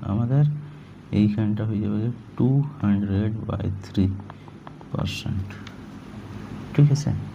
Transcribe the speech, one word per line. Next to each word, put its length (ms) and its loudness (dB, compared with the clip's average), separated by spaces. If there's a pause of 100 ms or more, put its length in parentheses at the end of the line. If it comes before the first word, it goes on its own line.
(120)
আমাদের 340 4 (640)
এইখানটা 540 4
হয়ে 160 0
যাবে 180 0 (380)
টু 100 4 (340)
হান্ড্রেড 500 2 (160)
বাই 180 -2 (180)
থ্রি 220 2 (840)
পার্সেন্ট। 560 -2 (1300)
ঠিক 180 8
আছে? 180 2 (260)